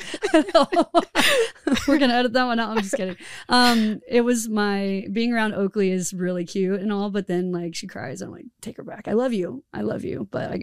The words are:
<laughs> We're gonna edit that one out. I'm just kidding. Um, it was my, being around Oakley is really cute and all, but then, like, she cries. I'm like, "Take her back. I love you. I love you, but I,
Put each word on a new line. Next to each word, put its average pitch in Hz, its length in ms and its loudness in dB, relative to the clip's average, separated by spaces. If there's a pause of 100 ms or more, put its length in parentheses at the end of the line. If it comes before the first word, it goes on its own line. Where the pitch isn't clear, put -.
(320)
<laughs> 349 1500 2
We're 294 120 4
gonna 247 160 4
edit 247 180 2
that 254 120 2
one 233 140 0
out. 220 120 -2
I'm 220 120 0
just 196 140 -6
kidding. 185 200 -4 (320)
Um, 233 600 4
it 240 140 4
was 233 260 0
my, 202 640 -2
being 226 200 0
around 220 220 0
Oakley 196 360 0
is 185 220 -2
really 180 320 -2
cute 190 360 -2
and 208 120 -2
all, 202 180 -2
but 196 160 -2
then, 180 260 -2
like, 170 220 -4
she - 120 -8
cries. 123 360 -10
I'm - 80 -12
like, - 160 -16 (140)
"Take - 180 -14
her - 40 -12
back. - 260 -14
I - 40 -2
love 240 200 2
you. 196 300 -4 (100)
I - 100 -6
love - 220 -4
you, - 260 -6
but - 220 -6
I, 180 100 -6